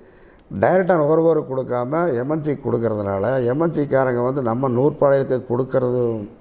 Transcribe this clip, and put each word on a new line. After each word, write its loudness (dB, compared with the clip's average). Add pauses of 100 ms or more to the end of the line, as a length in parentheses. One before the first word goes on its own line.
(600)
டைரக்டா 2
நுகர்வோருக்கு 2
கொடுக்காம -2
எம் -2
என் -2
சி -2
கொடுக்கறதுனால, -2
எம் 0
என் 0
சி -2
காரங்க 0
வந்து -2
நம்ம -2
நூற்பாளையருக்கு 2
கொடுக்கறது -2 (120)